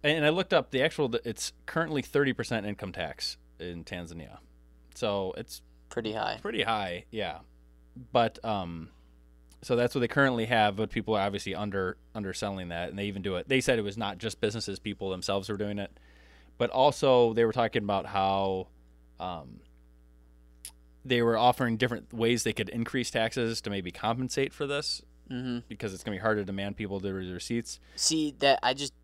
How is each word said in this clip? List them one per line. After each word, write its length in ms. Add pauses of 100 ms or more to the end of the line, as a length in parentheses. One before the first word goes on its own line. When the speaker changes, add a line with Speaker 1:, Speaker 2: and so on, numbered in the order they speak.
Speaker 1:
and 240
I 40
looked 220
up 200
the 100
actual, 320 (100)
it's 280 (140)
currently 360
thirty 300
percent 340
income 260
tax 440 (220)
in 260
Tanzania. 540 (560)
So 420
it's 260 (260)
Speaker 2:
Pretty 240
high. 300
Speaker 1:
pretty 200
high, 480
yeah. 280 (720)
But, 320
um, 440 (720)
so 160
that's 180
what 60
they 80
currently 380
have, 300
but 140
people 240
are 60
obviously 340
under, 420 (180)
underselling 540
that, 200
and 100
they 80
even 160
do 140
it. 120
They 120
said 180
it 40
was 160
not 200
just 220
businesses, 380
people 320
themselves 400
were 80
doing 200
it. 120 (680)
But 120
also 640
they 100
were 80
talking 300
about 240
how, 640 (520)
um, 400 (1400)
they 180
were 140
offering 400
different 380
ways 300
they 80
could 160
increase 420
taxes 520
to 80
maybe 200
compensate 640
for 140
this, 360 (280)
Speaker 2:
Mm-hmm. 380
Speaker 1:
because 260
it's 100
gonna 120
be 40
hard 180
to 60
demand 320
people 240
to 80
do 240
receipts. 460 (180)
Speaker 2:
See, 440
that, 220
I 120
just 180 (120)